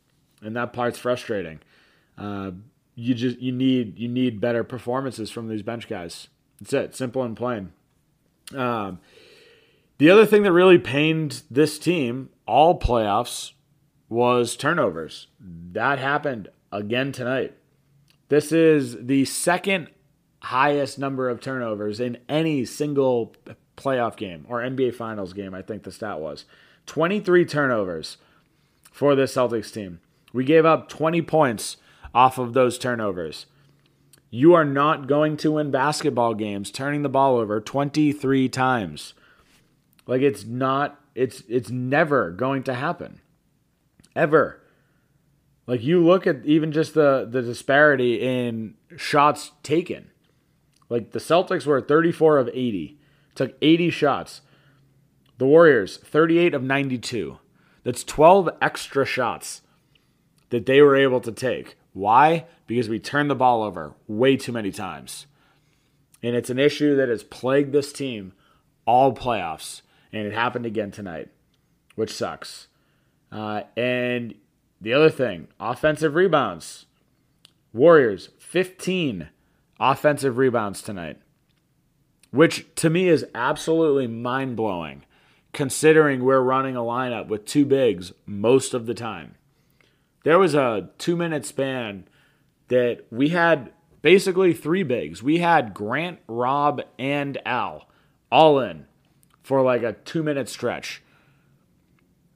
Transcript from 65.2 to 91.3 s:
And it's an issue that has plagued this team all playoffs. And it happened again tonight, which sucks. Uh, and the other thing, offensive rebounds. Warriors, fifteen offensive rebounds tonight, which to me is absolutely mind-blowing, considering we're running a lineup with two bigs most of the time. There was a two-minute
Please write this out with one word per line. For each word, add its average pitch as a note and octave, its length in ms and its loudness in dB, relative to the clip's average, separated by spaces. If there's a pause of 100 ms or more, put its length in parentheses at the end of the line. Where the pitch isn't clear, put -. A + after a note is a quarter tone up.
And A#2+ 120 -2
it's A#2+ 140 -2
an B2 80 -4
issue D3 380 2
that C3+ 140 2
has A2 140 -4
plagued C3+ 480 0
this C#3+ 220 0
team A2 400 -10 (520)
all B2+ 280 4
playoffs. F#2 720 -6 (280)
And G#2+ 140 -6
it G2+ 80 -6
happened A#2+ 320 -4
again G#2 240 -6
tonight, F2 400 -14 (640)
which A2 180 -6
sucks. - 560 -10 (640)
Uh, G#2+ 340 -6 (120)
and B2 580 -2 (460)
the A2+ 140 -4
other D#3 160 6
thing, G2+ 400 -4 (100)
offensive D3 560 -2
rebounds. C#3 680 0 (880)
Warriors, B2+ 560 4 (100)
fifteen E3+ 880 -4 (540)
offensive C3+ 560 0
rebounds A2+ 440 0
tonight, F2 360 -12 (1160)
which D#3+ 340 2 (100)
to E3 140 0
me F3+ 200 2
is D3 160 4 (100)
absolutely D3 720 0
mind-blowing, A2+ 960 -6 (480)
considering D3 720 4
we're C3+ 160 4
running C3 380 0
a - 20 -4
lineup A#2 480 -4
with G#2 160 -6
two D3 220 2
bigs A#2 480 0 (120)
most A2+ 480 2
of A#2+ 120 -6
the A#2 80 -4
time. G2 420 -12 (880)
There E3 160 6
was E3+ 160 4
a A2+ 420 0
two-minute E3+ 480 -2